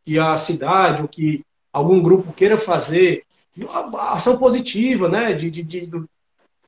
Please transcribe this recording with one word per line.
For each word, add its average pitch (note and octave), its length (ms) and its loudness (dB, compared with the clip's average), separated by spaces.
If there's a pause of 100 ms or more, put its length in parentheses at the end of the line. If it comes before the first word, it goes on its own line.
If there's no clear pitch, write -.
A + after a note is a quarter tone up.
que D#3 140 0
a D#3+ 180 2
cidade D#3+ 640 0
ou D3+ 60 -6
que D3+ 340 -2 (320)
algum E3+ 260 4
grupo F3+ 320 4
queira G#3 240 2
fazer, E3 680 0 (440)
a, - 120 -6
a - 340 -6
ação B3 240 0
positiva, A#3 720 0
né, G#3+ 240 0
de, D#3+ 160 -4
de, E3 140 -12
de, E3+ 240 -10
do, E3 180 -10 (640)